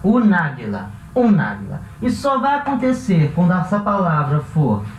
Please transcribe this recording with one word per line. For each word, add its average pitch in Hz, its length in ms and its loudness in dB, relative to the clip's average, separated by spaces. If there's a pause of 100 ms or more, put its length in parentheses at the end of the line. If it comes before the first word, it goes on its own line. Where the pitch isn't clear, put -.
Un 214 300 4
águila. 131 560 -4 (260)
Un 226 240 4
águila. 117 420 -6 (200)
Isso 240 200 -2
só 277 180 0
vai 277 200 0
acontecer 240 760 0
quando 175 200 2
essa 185 260 0
palavra 165 600 0
for 120 440 0 (160)